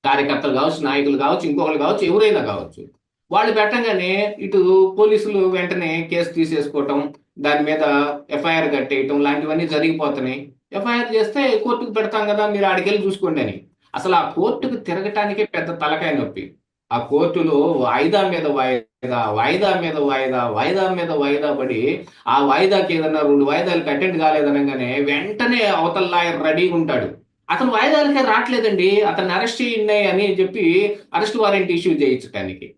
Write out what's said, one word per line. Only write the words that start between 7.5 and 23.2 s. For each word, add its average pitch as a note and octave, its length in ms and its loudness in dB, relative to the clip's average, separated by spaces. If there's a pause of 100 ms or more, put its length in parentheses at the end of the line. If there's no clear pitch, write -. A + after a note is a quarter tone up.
మీద D#3 200 0 (480)
ఎఫ్ఐఆర్ D3 440 0
కట్టేయటం C3+ 480 0
లాంటివన్నీ D3+ 460 -2
జరిగిపోతున్నాయి. C#3+ 840 -2 (200)
"ఎఫ్ఐఆర్ A3+ 420 -4
చేస్తే A3 440 0
కోర్టుకు A#3 320 -2
పెడతాం G#3+ 380 -2
కదా, G#3 180 0
మీరు G3+ 180 0
ఆడికెళ్ళి F#3+ 420 0
చూసుకోండి" E3+ 340 -2
అని. G#2 200 -6 (340)
అసలు F3+ 200 -2
ఆ D#3+ 160 2
కోర్టుకు A#3 460 -2
తిరగటానికే G#3 680 -4
పెద్ద E3+ 360 -6
తలకాయ D#3 340 -2
నొప్పి. - 400 -6 (380)
ఆ A#2 60 0
కోర్టులో D#3+ 580 0
వాయిదా E3 720 2
మీద E3 180 -2
వాయిదా, B2+ 840 -2
వాయిదా F3 500 0
మీద D#3+ 160 -4
వాయిదా, C3 520 0
వాయిదా F3+ 460 0
మీద E3+ 160 -4
వాయిదా C#3+ 440 0
పడి, B2+ 520 -2 (220)
ఆ C#3 180 2
వాయిదాకి F3 480 2
ఏదన్నా D#3 260 0